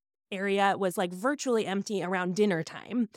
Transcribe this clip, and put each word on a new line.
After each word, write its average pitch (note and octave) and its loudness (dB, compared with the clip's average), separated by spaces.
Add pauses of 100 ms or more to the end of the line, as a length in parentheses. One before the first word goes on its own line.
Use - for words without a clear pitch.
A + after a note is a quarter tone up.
(320)
area G3 2
was, F#3 0
like, F3+ 0
virtually A#3 0
empty G3 -2
around F3+ -2
dinner G3 4
time. - -4